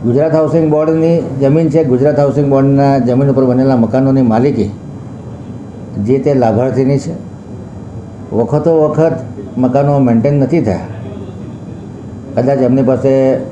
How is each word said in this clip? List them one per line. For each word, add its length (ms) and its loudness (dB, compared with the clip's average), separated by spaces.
ગુજરાત 320 2
હાઉસિંગ 340 2
બોર્ડની 540 2
જમીન 280 4
છે. 140 2
ગુજરાત 360 2
હાઉસિંગ 300 2
બોર્ડના 480 4
જમીન 320 2
ઉપર 160 2
બનેલા 300 2
મકાનોની 460 2
માલિકી 500 2
જે 140 4
તે 140 0
લાભાર્થીની 680 2
છે. 320 -10
વખતો 540 2
વખત 220 2
મકાનો 420 2
મેન્ટેન 340 2
નથી 280 0
થયા. 180 -2
કદાચ 240 0
એમની 240 2
પાસે 540 2